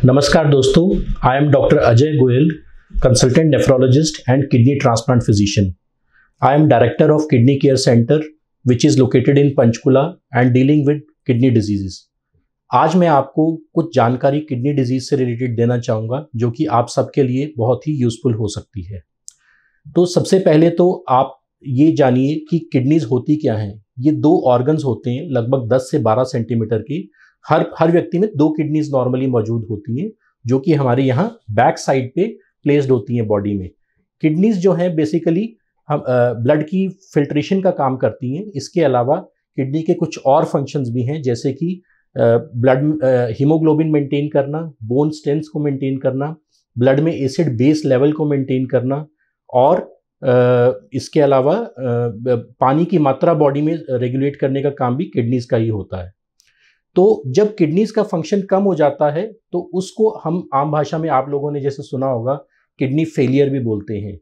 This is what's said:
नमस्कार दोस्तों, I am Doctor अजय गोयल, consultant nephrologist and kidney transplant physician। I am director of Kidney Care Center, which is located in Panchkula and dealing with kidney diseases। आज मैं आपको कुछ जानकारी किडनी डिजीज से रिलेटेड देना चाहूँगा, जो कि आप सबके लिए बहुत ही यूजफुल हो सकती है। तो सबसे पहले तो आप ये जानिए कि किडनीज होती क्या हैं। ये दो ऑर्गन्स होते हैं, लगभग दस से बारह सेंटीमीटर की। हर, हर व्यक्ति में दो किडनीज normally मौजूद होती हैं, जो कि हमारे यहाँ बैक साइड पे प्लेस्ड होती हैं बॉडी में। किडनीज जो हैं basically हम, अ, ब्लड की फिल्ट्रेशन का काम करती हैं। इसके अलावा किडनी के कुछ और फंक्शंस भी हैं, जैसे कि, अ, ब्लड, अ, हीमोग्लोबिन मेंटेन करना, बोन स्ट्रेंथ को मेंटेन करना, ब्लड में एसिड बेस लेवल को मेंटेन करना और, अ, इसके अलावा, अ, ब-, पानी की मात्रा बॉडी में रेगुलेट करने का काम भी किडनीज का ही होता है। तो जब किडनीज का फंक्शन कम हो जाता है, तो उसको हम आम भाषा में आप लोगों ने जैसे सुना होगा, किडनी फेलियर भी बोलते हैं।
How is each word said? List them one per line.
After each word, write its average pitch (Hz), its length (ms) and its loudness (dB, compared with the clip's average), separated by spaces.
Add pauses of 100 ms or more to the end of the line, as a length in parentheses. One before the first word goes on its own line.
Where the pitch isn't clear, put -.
नमस्कार 143 440 4
दोस्तों, 143 400 4 (140)
I 135 400 0
am 143 120 2
Doctor 139 220 4
अजय 139 400 4
गोयल, 131 440 2 (360)
consultant 131 480 4
nephrologist 131 680 4 (180)
and 131 100 4
kidney 135 480 2
transplant 117 420 2
physician। 101 440 2 (720)
I 135 140 4
am 156 80 4
director 123 420 4
of 151 140 2 (120)
Kidney 131 220 4 (100)
Care 135 220 2
Center, 120 320 4 (520)
which 123 140 2
is 135 120 4
located 131 380 2
in 143 120 4
Panchkula 131 560 2 (340)
and 123 100 2
dealing 131 320 2
with 143 200 0 (300)
kidney 127 200 2
diseases। 101 420 -2 (840)
आज 160 220 2
मैं 180 120 4
आपको 156 540 0 (120)
कुछ - 220 -2
जानकारी 127 440 2
किडनी 143 340 -4
डिजीज 131 360 -2
से 147 60 0
रिलेटेड 123 400 -4
देना 120 220 0
चाहूँगा, 120 580 -6
जो 117 160 -2
कि 156 140 -4
आप 120 220 0
सबके - 360 -2
लिए 131 340 -4
बहुत 120 300 -2
ही 151 60 -4
यूजफुल 123 400 -2
हो 110 140 -4
सकती 98 360 -12
है। 92 200 -16 (920)
तो 175 100 4
सबसे 175 340 0
पहले 165 300 4
तो 175 400 0
आप 127 320 0 (260)
ये 143 240 2
जानिए 135 580 0
कि 170 100 0
किडनीज 147 440 0
होती 131 320 -2
क्या 139 200 -2
हैं। 107 300 -8 (140)
ये 139 120 0
दो 151 340 2
ऑर्गन्स 131 400 0
होते 123 260 -4
हैं, 151 180 -6
लगभग 123 440 -2
दस 127 180 0
से 156 80 0
बारह 113 240 0
सेंटीमीटर 117 560 -4
की। 147 320 -10 (380)
हर, 160 160 2 (140)
हर 165 120 2
व्यक्ति 170 280 0
में 214 160 0
दो 151 140 2
किडनीज 151 440 -4
normally 127 340 -2
मौजूद 113 420 -2
होती 117 320 -8
हैं, 220 100 -8 (340)
जो 127 140 0
कि 160 140 0
हमारे 135 300 0
यहाँ 135 360 -2 (120)
बैक 127 260 2
साइड 131 380 -2
पे 208 220 -4 (260)
प्लेस्ड 143 280 2
होती 120 240 0
हैं 113 120 -2
बॉडी 104 300 -2
में। 92 120 -8 (520)
किडनीज 185 360 0
जो 180 160 2
हैं 170 220 -2
basically 165 500 -2 (440)
हम, 147 100 -2
अ, 123 340 0
ब्लड 135 300 0
की 190 260 -4
फिल्ट्रेशन 151 720 -2
का 185 100 2
काम 135 260 -2
करती 127 380 -4
हैं। 208 200 -10
इसके - 260 -4
अलावा 131 340 2 (400)
किडनी 143 260 -4
के 170 120 -2
कुछ 165 320 -6
और 147 200 4
फंक्शंस 139 440 -4
भी 120 140 -4
हैं, 147 180 -4
जैसे 127 320 -4
कि, 180 280 -6 (340)
अ, 123 60 -2 (340)
ब्लड, 135 480 0
अ, 123 280 0
हीमोग्लोबिन 156 600 0
मेंटेन 147 380 -2
करना, 147 440 -4 (100)
बोन 131 260 0
स्ट्रेंथ 151 320 -4 (120)
को 165 60 -6
मेंटेन 135 380 -4
करना, 135 380 -4 (420)
ब्लड 135 220 2
में 160 140 0
एसिड 135 440 -4
बेस 151 280 2
लेवल 135 280 2
को 151 120 -4
मेंटेन 135 400 -2
करना 135 420 -4 (460)
और, 139 460 0 (240)
अ, 123 480 2 (220)
इसके 131 280 -2
अलावा, 139 340 4
अ, 226 180 -6 (340)
ब-, 117 520 -4
पानी 139 260 2
की 175 120 -2
मात्रा 151 360 2
बॉडी 147 280 2
में 156 180 -2 (100)
रेगुलेट 131 460 -2
करने 135 260 -2
का 143 80 -2
काम 139 280 -4
भी 175 80 -4
किडनीज 123 400 -4
का 123 120 -2
ही 113 120 -2
होता 95 360 -8
है। 90 80 -20 (840)
तो 202 320 2
जब 202 280 0
किडनीज 175 360 0
का 214 120 -2
फंक्शन 185 380 -4
कम 196 220 0
हो 196 120 0
जाता 147 360 0
है, 185 220 -6 (180)
तो 175 220 -6
उसको 202 360 -2 (140)
हम 165 300 -4
आम 143 180 0
भाषा 151 260 -2
में 160 120 -4
आप 131 200 -2
लोगों 143 220 -4
ने 147 100 -6
जैसे 139 220 -6
सुना 135 220 -6
होगा, 127 280 -2 (460)
किडनी 143 260 -2
फेलियर 139 440 0
भी 135 100 -4
बोलते 107 380 -6
हैं। 98 240 -10